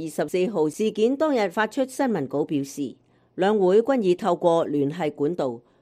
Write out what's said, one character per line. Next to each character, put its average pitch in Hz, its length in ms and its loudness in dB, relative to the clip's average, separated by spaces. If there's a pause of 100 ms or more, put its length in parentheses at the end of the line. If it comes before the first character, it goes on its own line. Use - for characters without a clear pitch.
二 160 40 -6
十 151 220 -4
四 185 220 0
號 156 180 0
事 214 220 -2
件 226 260 0
當 311 180 0
日 202 140 0
發 214 160 -2
出 262 220 -2
新 269 180 -2
聞 175 220 -2
稿 143 160 -2
表 139 200 -2
示， 135 320 -8 (380)
兩 202 240 2
會 190 240 6
均 247 220 2
已 180 100 4
透 175 220 0
過 165 300 2
聯 143 260 0
繫 165 200 -2
管 151 220 -2
道， 123 260 -4 (220)